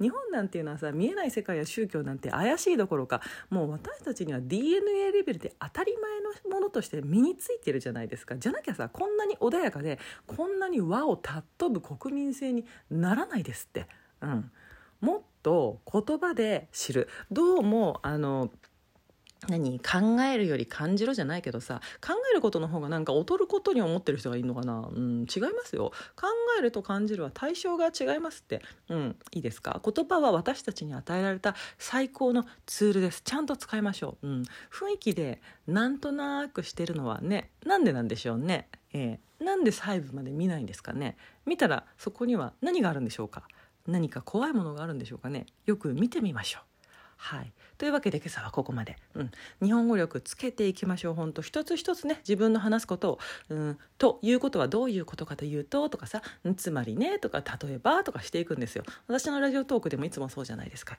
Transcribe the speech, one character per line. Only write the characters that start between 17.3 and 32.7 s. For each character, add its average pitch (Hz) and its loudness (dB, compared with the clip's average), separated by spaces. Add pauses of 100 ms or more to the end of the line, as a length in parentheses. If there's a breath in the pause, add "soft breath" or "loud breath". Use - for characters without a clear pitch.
ど 349 6
う 311 4
も、 208 4
あ 143 0
の、 135 0 (960)
何？ 139 0
考 220 4
え 269 2
る 208 4
よ 151 2
り - -2
感 170 0
じ 208 2
ろ 269 2
じ 214 0
ゃ - 0
な 151 -2
い 180 -4
け 135 -4
ど 117 -4
さ、 123 -8 (200 loud breath)
考 - -2 (160)
え 466 8
る 339 6
こ 226 4
と 175 0
の 160 -2
方 160 -2
が 147 -4
な 165 0
ん 156 0
か 147 2
劣 160 4
る 392 4
こ 392 2
と 403 2
に 247 4
思 165 2
っ 185 0
て 147 2
る 139 0
人 123 -4
が 120 -2
い 123 -2
る 127 -2
の 123 -2
か 123 -4
な？ 117 -4
う - -4
ん、 120 0
違 117 -4
い 190 2
ま 427 0
す - -6
よ。 - 0 (240 loud breath)
考 - -2 (320)
え 349 4
る 233 4
と 208 -4
感 202 0
じ 208 0
る 175 -4
は 139 -4
対 311 -2
象 349 -2
が 330 4
違 277 0
い 311 -2
ま 330 -4
す - -16
っ - -20
て。 - -4 (260 loud breath)
う 170 -2
ん、 139 -2 (160)
い 170 -4
い - -6
で 117 -2
す - -12
か？ - -4
言 247 2
葉 349 4
は 254 6
私 175 0
た 214 -4
ち - -8
に 147 -6
与 165 -2
え 185 2
ら 190 2
れ 190 -2
た 196 0 (240 loud breath)
最 262 0
高 254 2
の 240 4 (220 loud breath)
ツ - 2